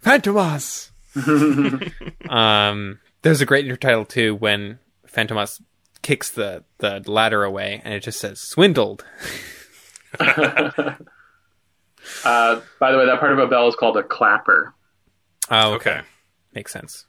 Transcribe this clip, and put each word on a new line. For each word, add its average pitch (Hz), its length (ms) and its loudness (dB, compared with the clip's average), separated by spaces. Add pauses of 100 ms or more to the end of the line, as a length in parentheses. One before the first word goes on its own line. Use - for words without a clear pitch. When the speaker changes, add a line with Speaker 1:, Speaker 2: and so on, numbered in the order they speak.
Speaker 1:
Fantomas!" 202 840 0 (240)
Speaker 2:
<laughs> 143 1120 0
Speaker 1:
Um, 104 720 0 (240)
there's 156 180 4
a 139 60 2
great 139 180 2
intertitle, 123 440 -2
too, 110 260 0
when 104 460 -4 (280)
Fantomas 110 540 -6 (400)
kicks - 280 -4
the, 98 320 -8 (160)
the 98 320 -6
ladder 107 340 2
away, 98 400 -6
and 110 100 -8
it 101 60 -8
just - 200 -12
says, 101 200 -12
"Swindled." 131 720 2
<laughs> - 40 -20 (1040)
Speaker 2:
<laughs> - 60 2 (2000)
Uh, 117 360 4 (180)
by 131 140 4
the 135 60 4
way, 131 80 6
that 127 120 2
part 143 140 2
of 135 80 2
a 127 80 4
bell 120 200 4
is 113 60 0
called 110 220 2
a 101 60 0
clapper. 104 680 2 (760)
Speaker 1:
Oh, 110 240 4
okay. 113 160 -2
Speaker 3:
Okay. 73 100 -4 (540)
Speaker 1:
Makes - 180 -14
sense. - 360 -18